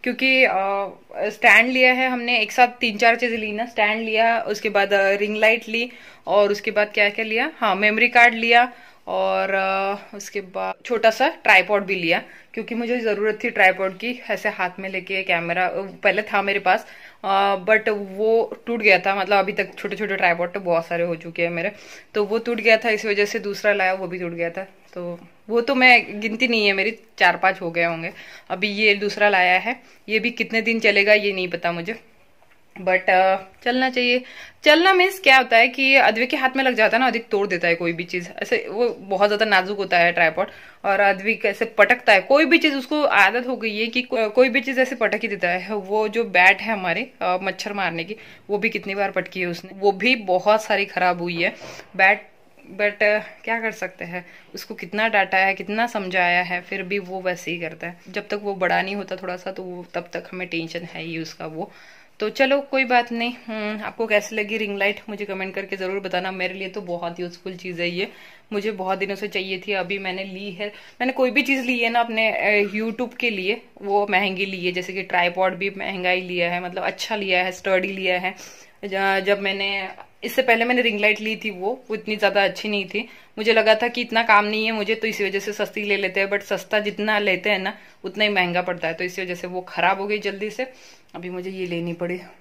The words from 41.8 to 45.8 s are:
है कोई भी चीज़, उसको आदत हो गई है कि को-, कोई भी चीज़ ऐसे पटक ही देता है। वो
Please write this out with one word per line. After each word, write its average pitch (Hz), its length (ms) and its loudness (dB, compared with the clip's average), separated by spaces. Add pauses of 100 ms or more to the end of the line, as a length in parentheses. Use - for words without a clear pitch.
है 190 80 6
कोई 285 240 4
भी 330 120 4
चीज़, 311 180 2
उसको 294 280 -2
आदत 220 440 4
हो 254 100 -4
गई 208 200 -6
है 226 100 -2
कि 247 140 -2
को-, 233 300 -2
कोई 254 180 6
भी 262 120 0
चीज़ 262 180 -2
ऐसे 262 160 2
पटक 220 260 -2
ही 226 60 -6
देता 185 220 -2
है। 185 260 -4
वो 208 320 -2